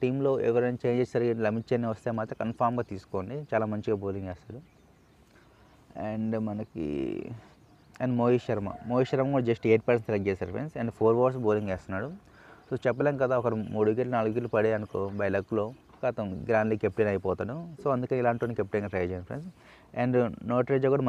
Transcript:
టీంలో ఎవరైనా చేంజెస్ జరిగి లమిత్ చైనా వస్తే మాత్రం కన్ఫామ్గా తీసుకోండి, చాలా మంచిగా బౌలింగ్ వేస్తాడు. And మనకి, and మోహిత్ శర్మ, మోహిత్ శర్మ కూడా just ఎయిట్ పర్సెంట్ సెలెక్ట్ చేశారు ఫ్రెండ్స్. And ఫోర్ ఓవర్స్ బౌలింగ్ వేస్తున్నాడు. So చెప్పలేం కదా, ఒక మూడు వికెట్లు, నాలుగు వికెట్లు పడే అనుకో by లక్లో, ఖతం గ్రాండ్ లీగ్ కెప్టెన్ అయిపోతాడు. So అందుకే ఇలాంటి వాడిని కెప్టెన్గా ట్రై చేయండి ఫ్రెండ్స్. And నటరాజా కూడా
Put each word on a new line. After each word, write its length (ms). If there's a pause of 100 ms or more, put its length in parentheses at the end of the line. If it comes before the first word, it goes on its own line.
టీంలో 380 (100)
ఎవరైనా 360
చేంజెస్ 280
జరిగి 200 (120)
లమిత్ 280
చైనా 160
వస్తే 220
మాత్రం 320
కన్ఫామ్గా 400 (100)
తీసుకోండి, 420 (180)
చాలా 120
మంచిగా 300
బౌలింగ్ 360
వేస్తాడు. 300 (1500)
And 280 (120)
మనకి, 360 (1160)
and 160
మోహిత్ 240
శర్మ, 300 (120)
మోహిత్ 240
శర్మ 220
కూడా 200
just 160
ఎయిట్ 200
పర్సెంట్ 180
సెలెక్ట్ 220
చేశారు 280
ఫ్రెండ్స్. 260
And 100
ఫోర్ 240
ఓవర్స్ 220
బౌలింగ్ 360
వేస్తున్నాడు. 380 (580)
So 180
చెప్పలేం 300
కదా, 200
ఒక 100
మూడు 420
వికెట్లు, 240
నాలుగు 160
వికెట్లు 200
పడే 240
అనుకో 460
by 160
లక్లో, 380 (300)
ఖతం 460
గ్రాండ్ 200
లీగ్ 100
కెప్టెన్ 340
అయిపోతాడు. 400 (280)
So 80
అందుకే 300
ఇలాంటి 260
వాడిని 100
కెప్టెన్గా 320
ట్రై 200
చేయండి 180
ఫ్రెండ్స్. 240 (520)
And 120 (360)
నటరాజా 400
కూడా 200